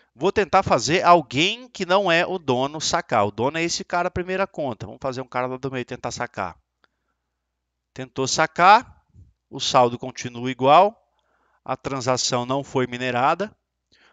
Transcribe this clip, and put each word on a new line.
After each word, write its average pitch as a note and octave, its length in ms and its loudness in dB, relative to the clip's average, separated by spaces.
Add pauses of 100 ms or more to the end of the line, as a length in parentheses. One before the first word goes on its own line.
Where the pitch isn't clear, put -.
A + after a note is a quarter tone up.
(140)
Vou E3+ 180 -2
tentar F#3+ 300 2
fazer D3+ 400 0
alguém F3 640 2
que - 180 -8
não F#3+ 240 2
é E3+ 160 2
o F#3+ 120 -6
dono C#3 420 -2
sacar. B2+ 460 0
O G#2 40 -4
dono C3 280 -4
é E3 60 -2
esse E3+ 200 -6
cara, F3 260 -2
primeira F#3 360 -4
conta. C3 400 -8
Vamos A2 140 -18
fazer C3 200 -6
um B2+ 60 -12
cara B2+ 200 -4
lá B2+ 100 -6
do C3 140 -8
meio B2+ 140 -6
tentar B2 260 -10
sacar. G2 460 -8 (1400)
Tentou C3+ 360 -8
sacar, F#3 760 2 (440)
o C3+ 100 -14
saldo B2 400 2
continua B2 520 -8
igual, D3 460 4 (680)
a C3 120 -6
transação B2+ 720 -4
não C3+ 180 -4
foi B2+ 220 -2
minerada, B2+ 680 -2 (580)